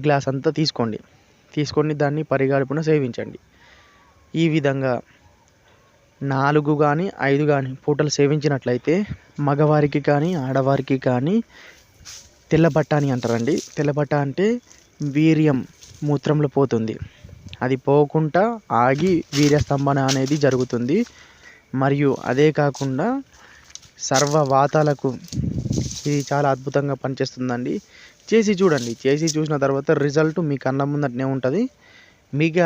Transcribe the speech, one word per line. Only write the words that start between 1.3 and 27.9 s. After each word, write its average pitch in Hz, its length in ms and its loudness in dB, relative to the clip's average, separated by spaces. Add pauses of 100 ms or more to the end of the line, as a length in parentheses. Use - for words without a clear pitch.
తీసుకొని 151 460 -2
దాన్ని 147 200 0 (100)
పరిగడుపున 135 560 0
సేవించండి. 117 520 -2 (1000)
ఈ 170 40 2 (100)
విధంగా 135 380 0 (1300)
నాలుగు 143 520 0 (120)
కానీ 151 200 0 (260)
ఐదు 143 200 2
కానీ 135 180 0 (140)
పూటలు 147 340 0
సేవించినట్లయితే 143 800 0 (540)
మగవారికి 147 600 2
కానీ 147 220 2 (160)
ఆడవారికి 135 500 0 (120)
కానీ 135 260 0 (1160)
తెల్ల 160 160 6 (100)
బట్ట 151 240 0
అని 139 140 0
అంటారండి. 117 400 -2 (220)
తెల్ల 147 220 -2
బట్ట 147 140 -2 (120)
అంటే 170 220 -2 (680)
వీర్యం 156 420 4 (500)
మూత్రంలో 147 480 0
పోతుంది. 113 400 0 (680)
అది 131 100 0 (120)
పోకుండా 147 540 2 (440)
ఆగి 147 280 2 (240)
వీర్య 147 280 4
స్తంభన 139 340 0 (120)
అనేది 135 240 0 (100)
జరుగుతుంది. 127 520 0 (840)
మరియు 143 280 2 (200)
అదే 143 160 4 (120)
కాకుండా 139 480 -2 (1000)
సర్వ 143 260 2 (200)
వాతాలకు 143 540 2 (1000)
ఇది 147 100 0 (120)
చాలా 143 220 0
అద్భుతంగా 139 500 -4
పనిచేస్తుందండి. 127 720 -4 (560)